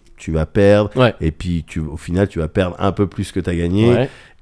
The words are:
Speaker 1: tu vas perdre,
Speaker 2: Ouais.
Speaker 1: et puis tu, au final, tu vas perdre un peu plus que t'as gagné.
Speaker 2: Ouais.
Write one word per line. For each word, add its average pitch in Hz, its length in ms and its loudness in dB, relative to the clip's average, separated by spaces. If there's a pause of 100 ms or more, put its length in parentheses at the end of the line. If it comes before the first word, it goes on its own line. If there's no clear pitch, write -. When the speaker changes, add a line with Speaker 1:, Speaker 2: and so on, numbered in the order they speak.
(180)
Speaker 1:
tu - 140 -10
vas 80 160 0
perdre, 104 480 4
Speaker 2:
Ouais. 123 260 4
Speaker 1:
et 80 100 0
puis 85 360 -4
tu, 82 140 -8
au 76 160 -8
final, 92 300 0
tu 85 120 -8
vas 78 80 -4
perdre 90 320 -2
un 95 120 0
peu 101 140 0
plus 95 260 -8
que 98 80 -4
t'as 87 140 -4
gagné. 95 400 2
Speaker 2:
Ouais. 123 160 0 (320)